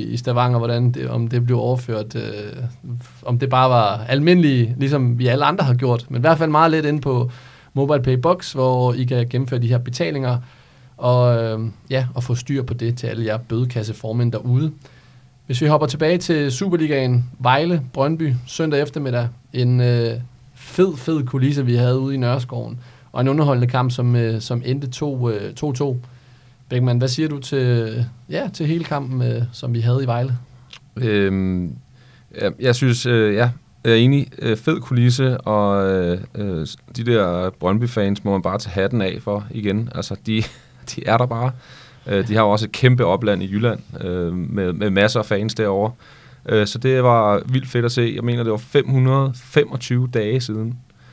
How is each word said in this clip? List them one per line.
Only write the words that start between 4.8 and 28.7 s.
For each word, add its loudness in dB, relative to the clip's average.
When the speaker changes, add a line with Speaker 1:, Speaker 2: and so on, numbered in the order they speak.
Speaker 1:
vi 2
alle 2
andre 2
har 4
gjort, 0
men -4
i -2
hvert 4
fald 0
meget 4
let 0
ind 0
på -2
MobilePay 0
Box, 0
hvor 2
I -2
kan 0
gennemføre -2
de 0
her 2
betalinger, -2
og, 4
øh, -2
ja, 0
og -4
få -2
styr -2
på -6
det -4
til -6
alle -4
jer -2
bødekasseformænd -2
derude. 0
Hvis -2
vi 2
hopper 4
tilbage 0
til 0
Superligaen, 0
Vejle, 2
Brøndby, 0
søndag 0
eftermiddag. -2
En, 2
øh, 2
fed, 0
fed -2
kulisse, 0
vi 2
havde 2
ude -2
i -4
Nørreskoven. -4
Og -4
en 2
underholdende 2
kamp, 0
som, 0
øh, 0
som -4
endte -4
to, -4
øh, -4
to -4
to. -2
Beckmann, 2
hvad 0
siger -2
du -6
til, 0
ja, -4
til -4
hele 0